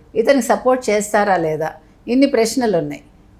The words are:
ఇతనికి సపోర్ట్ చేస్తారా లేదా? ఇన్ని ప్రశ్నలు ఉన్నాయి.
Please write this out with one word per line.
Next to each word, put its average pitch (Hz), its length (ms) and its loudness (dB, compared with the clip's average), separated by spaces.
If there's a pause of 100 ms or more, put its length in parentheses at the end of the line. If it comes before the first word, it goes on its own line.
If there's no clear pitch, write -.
(160)
ఇతనికి 233 320 2
సపోర్ట్ 254 420 0
చేస్తారా 208 480 0
లేదా? 156 340 -4 (360)
ఇన్ని 254 180 2
ప్రశ్నలు 226 520 0
ఉన్నాయి. 147 260 -6 (360)